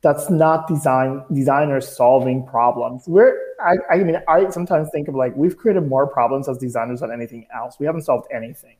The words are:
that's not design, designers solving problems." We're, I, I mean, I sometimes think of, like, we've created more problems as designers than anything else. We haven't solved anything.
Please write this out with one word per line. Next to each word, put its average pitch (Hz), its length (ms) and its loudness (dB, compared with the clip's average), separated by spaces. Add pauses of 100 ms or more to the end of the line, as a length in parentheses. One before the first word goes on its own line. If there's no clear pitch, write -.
that's 147 300 0
not 160 380 2
design, 135 540 0 (100)
designers 139 640 0
solving 131 520 2
problems." 120 600 -2
We're, 202 300 6 (240)
I, 180 140 2 (160)
I 165 80 4
mean, 175 200 0 (100)
I 180 220 4
sometimes 170 400 -2
think 147 180 -6
of, 143 60 -8
like, 127 220 -2
we've 160 220 0
created 190 300 0
more 131 180 2
problems 135 420 -2
as 131 100 -4
designers 123 420 -6
than 117 120 -8
anything 117 420 -12
else. 123 240 -12
We 143 80 -4
haven't 160 160 -4
solved 123 300 -2
anything. 117 480 -14